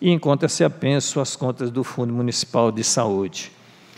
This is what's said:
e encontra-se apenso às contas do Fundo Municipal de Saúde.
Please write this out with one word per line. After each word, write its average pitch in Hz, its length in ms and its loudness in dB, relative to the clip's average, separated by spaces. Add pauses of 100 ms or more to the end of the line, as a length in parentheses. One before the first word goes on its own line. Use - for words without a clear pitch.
e 180 100 4
encontra-se 156 540 2
apenso 143 560 0
às - 160 -4
contas 127 340 -4
do 127 140 -2
Fundo 120 300 -4
Municipal 120 580 0
de 110 100 -4
Saúde. 98 720 -2 (460)